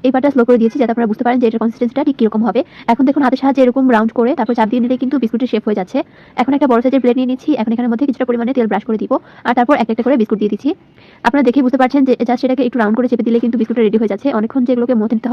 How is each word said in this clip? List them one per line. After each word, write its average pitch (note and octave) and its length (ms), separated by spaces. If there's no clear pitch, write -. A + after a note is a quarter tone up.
এই C4 80
পাটা C4 180
স্লো B3+ 160
করে B3 120
দিয়েছি A3+ 200
যাতে A#3 140
আপনারা A#3 160
বুঝতে A3 160
পারেন B3 160
যে A#3 60
এটার A3+ 140
কনসিস্টেন্সিটা A#3 460
ঠিক C4+ 120
কীরকম G#3+ 280
হবে। C4 120
এখন B3+ 160
দেখুন C#4 180
হাতের B3+ 160
সাহায্যে C4+ 220
এরকম B3+ 200
রাউন্ড A3 240
করে A#3 200
তারপর A#3+ 200
চাপ A3 120
দিয়ে B3 140
নিলেই B3+ 180
কিন্তু C4 200
বিস্কুটের A#3 300
শেপ G#3+ 140
হয়ে G#3+ 140
যাচ্ছে। F#3 180
এখন C4+ 160
একটা C#4+ 140
বড় A#3 140
সাইজের C4 180
প্লেট A#3+ 160
নিয়ে B3+ 140
নিচ্ছি, B3+ 180
এখন A3 140
এখানের B3 180
মধ্যে A#3+ 160
কিছুটা B3+ 200
পরিমাণে A#3 280
তেল A#3 140
ব্রাশ G3+ 180
করে A3 140
দিব, G3+ 100
আর B3 100
তারপর B3 240
একটা A3+ 120
একটা A#3 120
করে C4 140
বিস্কুট G#3 220
দিয়ে G#3 100
দিচ্ছি। C4 180
আপনারা C#4 220
দেখেই B3+ 180
বুঝতে B3+ 160
পারছেন B3+ 260
যে B3 40
just B3 180
এটাকে C4 220
একটু B3 140
রাউন্ড G#3+ 160
করে B3 120
চেপে A3+ 180
দিলে A#3 160
কিন্তু A#3 160
বিস্কুটটা A3+ 260
রেডি G#3 140
হয়ে G#3+ 120
যাচ্ছে, G#3 160
অনেকক্ষণ A3+ 280
যে C4+ 80
এগুলোকে A#3+ 280
মথে A3+ 160
নিতে A#3+ 140